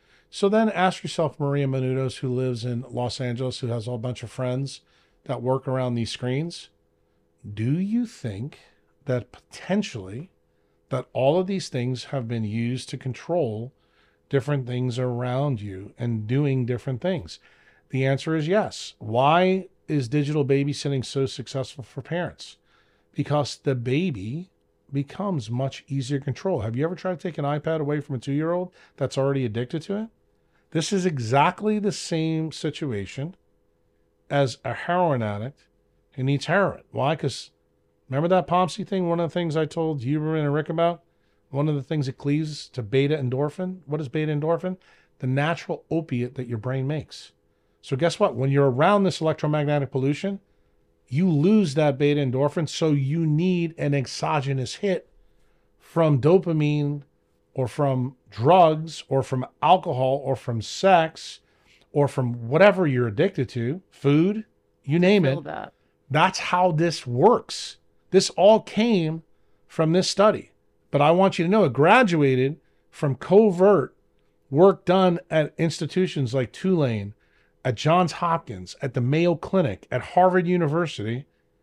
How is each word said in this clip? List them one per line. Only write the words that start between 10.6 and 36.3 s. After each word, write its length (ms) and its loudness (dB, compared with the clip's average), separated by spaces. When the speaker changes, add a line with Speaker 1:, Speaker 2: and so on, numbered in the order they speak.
Speaker 1:
that 220 -4
all 280 2
of 60 -2
these 220 -4
things 360 -4
have 240 -6
been 160 -4
used 460 -4
to 60 -8
control 760 -6
different 380 -2
things 320 -2
around 600 -2
you 380 -12
and 280 -4
doing 400 0
different 340 -6
things? 380 -6
The 140 -2
answer 320 0
is 120 -2
yes. 500 -2
Why 680 2
is 200 -2
digital 360 0
babysitting 600 0
so 220 -2
successful 580 -10
for 180 -12
parents? 540 -8
Because 440 -2
the 200 -2
baby 720 -4
becomes 580 -4
much 380 -4
easier 300 -4
to 60 -10
control. 360 -4
Have 160 -6
you 80 -2
ever 100 -4
tried 240 -6
to 100 -8
take 100 -8
an 60 -4
iPad 360 -2
away 200 -2
from 160 -6
a 20 -6
two-year-old 540 -4
that's 220 -4
already 260 0
addicted 380 -4
to 140 -6
it? 120 -6
This 220 -2
is 140 0
exactly 720 0
the 140 -2
same 600 -4
situation 840 -6
as 340 0
a 80 -6
heroin 500 0
addict 440 -6
who 100 -8
needs 240 0